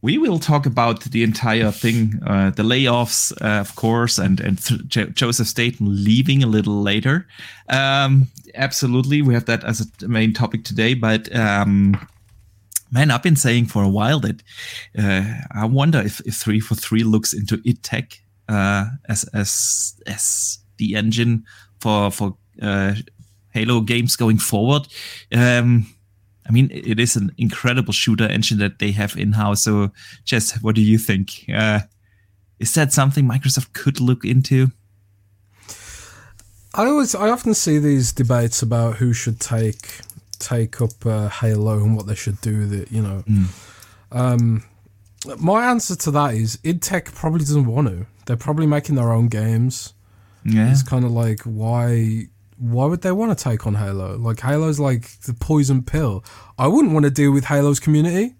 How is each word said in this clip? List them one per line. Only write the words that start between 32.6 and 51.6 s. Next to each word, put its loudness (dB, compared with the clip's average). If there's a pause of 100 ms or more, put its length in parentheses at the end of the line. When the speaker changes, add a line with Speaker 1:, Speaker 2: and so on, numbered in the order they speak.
Speaker 1:
is -4
that 2
something 2
Microsoft -2
could -4
look 0
into? 2 (2000)
Speaker 2:
I 0
always, 0
I 2
often 0
see 0
these 2
debates 0
about 0
who 2
should -4
take, -4 (380)
take -4
up, -4
uh, -2
Halo 0
and 4
what -6
they -4
should -6
do -2
with -2
it, -6
you 0
know. -4
Speaker 1:
Mm. 4 (640)
Speaker 2:
Um, 0 (760)
my 2
answer -2
to -4
that 2
is -2
id -2
Tech -4
probably -2
doesn't 2
want 0
to. -6 (200)
They're -2
probably -2
making 0
their 2
own 4
games. -2 (500)
Speaker 1:
Yeah. 4
Speaker 2:
It's 4
kinda 0
like, 0
why, -2 (320)